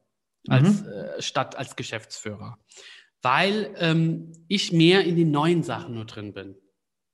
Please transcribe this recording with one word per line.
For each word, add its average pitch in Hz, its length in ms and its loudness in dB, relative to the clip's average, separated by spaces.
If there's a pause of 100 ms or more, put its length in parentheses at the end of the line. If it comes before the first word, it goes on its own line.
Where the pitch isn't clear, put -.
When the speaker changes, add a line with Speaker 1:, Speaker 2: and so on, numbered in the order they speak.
(480)
Speaker 1:
als, 170 320 6
Speaker 2:
Mhm. - 80 -12
Speaker 1:
äh, - 320 -10
statt - 360 -4
als - 200 -10
Geschäftsführer, 107 800 -12 (640)
weil, 185 560 0
ähm, 165 560 0 (160)
ich 196 240 -2
mehr 170 320 6
in 170 120 0
den 165 140 4
neuen 156 320 2
Sachen 117 320 -6
nur 110 120 -8
drin 104 260 -12
bin. 95 240 -14 (580)